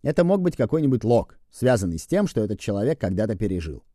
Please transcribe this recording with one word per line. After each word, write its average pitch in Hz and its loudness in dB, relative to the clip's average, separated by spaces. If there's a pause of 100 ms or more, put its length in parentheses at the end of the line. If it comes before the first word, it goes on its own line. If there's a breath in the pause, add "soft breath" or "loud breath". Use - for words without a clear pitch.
Это 156 2
мог 190 4
быть 175 0
какой-нибудь 135 0
лог, 113 2 (120)
связанный 101 0
с - -12
тем, 196 2
что - -2
этот 107 -2
человек 113 -2
когда-то 101 -2
пережил. 87 -6 (100)